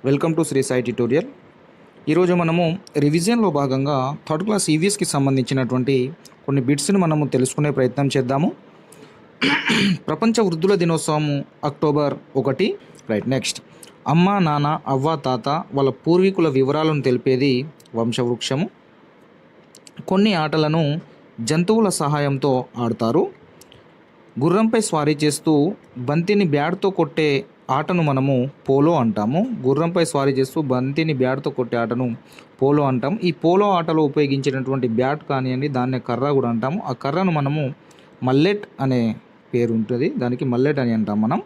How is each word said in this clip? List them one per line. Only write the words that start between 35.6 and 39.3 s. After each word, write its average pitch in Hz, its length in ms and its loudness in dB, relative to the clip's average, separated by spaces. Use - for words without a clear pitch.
దాన్నే 127 300 -2
కర్ర 127 320 -2
కూడా 135 180 0
అంటాము. 131 360 -2
ఆ 135 80 -6
కర్రను 165 400 -2
మనము 147 420 -2
మల్లెట్ 151 440 2
అనే 123 360 0